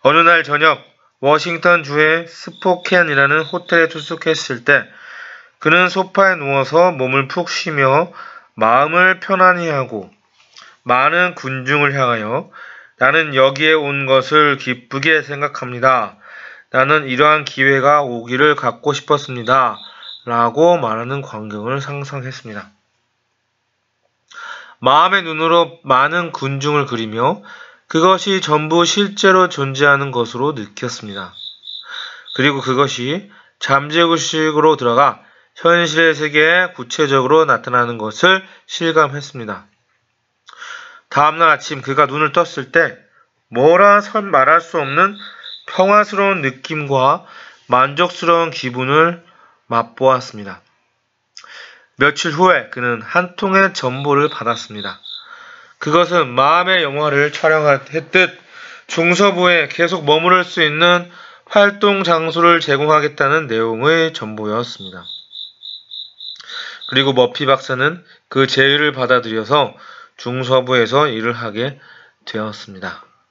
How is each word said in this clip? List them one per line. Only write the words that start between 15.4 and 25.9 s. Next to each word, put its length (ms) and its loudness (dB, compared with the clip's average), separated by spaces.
나는 380 0
이러한 360 2
기회가 580 2
오기를 520 -2
갖고 380 -4
싶었습니다." 840 -2
라고 500 2
말하는 460 -6
광경을 580 -8
상상했습니다. 920 -12
마음의 420 4
눈으로 600 0
많은 480 0